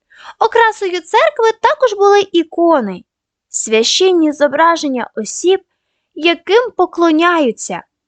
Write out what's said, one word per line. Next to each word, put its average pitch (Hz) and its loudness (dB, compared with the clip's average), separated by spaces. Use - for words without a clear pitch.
Окрасою 415 0
церкви 466 0
також 494 0
були 403 2
ікони, 320 0
священні 302 0
зображення 294 -2
осіб, 349 -2
яким 349 0
поклоняються, 330 0